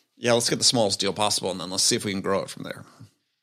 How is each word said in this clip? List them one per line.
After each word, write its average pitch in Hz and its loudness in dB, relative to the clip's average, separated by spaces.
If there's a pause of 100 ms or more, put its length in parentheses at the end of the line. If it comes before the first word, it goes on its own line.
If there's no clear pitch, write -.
(180)
"Yeah, 117 2
let's 120 2
get - 0
the 110 -2
smallest 110 4
deal 95 0
possible, 101 0
and 90 -6
then 90 -8
let's 95 -2
see - 4
if 113 -4
we 104 -2
can 95 -2
grow 95 0
it - -8
from - -14
there." - -12 (580)